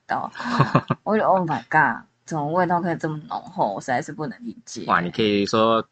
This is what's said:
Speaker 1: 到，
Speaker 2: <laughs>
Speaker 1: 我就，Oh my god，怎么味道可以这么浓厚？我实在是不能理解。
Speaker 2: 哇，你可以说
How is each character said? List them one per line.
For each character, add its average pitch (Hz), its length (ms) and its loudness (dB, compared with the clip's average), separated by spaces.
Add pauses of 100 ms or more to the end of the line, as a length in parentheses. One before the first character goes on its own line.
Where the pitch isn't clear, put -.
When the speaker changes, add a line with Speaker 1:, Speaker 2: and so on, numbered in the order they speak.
Speaker 1:
到， - 260 -4 (360)
Speaker 2:
<laughs> - 360 -2
Speaker 1:
我 214 140 0
就， 214 60 0
Oh 180 260 4
my 143 200 -2
god， 139 360 2 (200)
怎 165 120 -6
么 147 140 -2
味 180 140 2
道 170 160 2
可 175 100 -2
以 160 60 -2
这 165 100 -4
么 156 100 -4 (120)
浓 - 120 -6
厚？ 160 340 -4
我 123 60 -8
实 - 60 -10
在 127 140 0
是 156 100 -10
不 151 160 -8
能 113 160 -10
理 110 220 -12
解。 95 220 -12
Speaker 2:
哇， 92 120 2
你 87 100 -2
可 98 120 -2
以 104 240 2
说 110 460 2